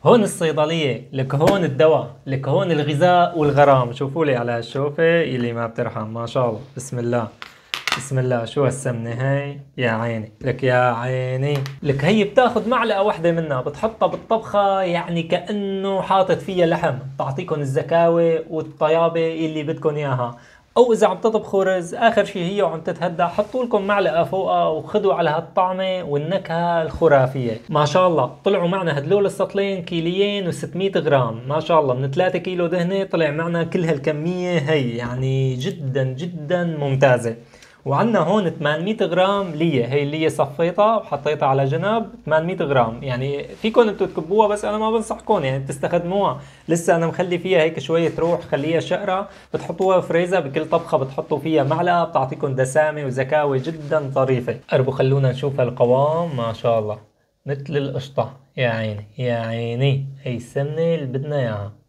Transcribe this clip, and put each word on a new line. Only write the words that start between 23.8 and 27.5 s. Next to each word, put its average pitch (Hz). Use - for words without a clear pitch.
معلقة 175
فوقها 180
وخدوا 185
على 165
هالطعمة 185
والنكهة 165
الخرافية. 135